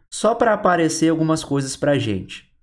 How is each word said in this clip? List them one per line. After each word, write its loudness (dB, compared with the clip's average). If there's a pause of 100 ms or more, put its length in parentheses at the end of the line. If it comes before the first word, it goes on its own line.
(120)
só 0
pra 2
aparecer 2
algumas 0
coisas -4
pra 0
gente. -6 (100)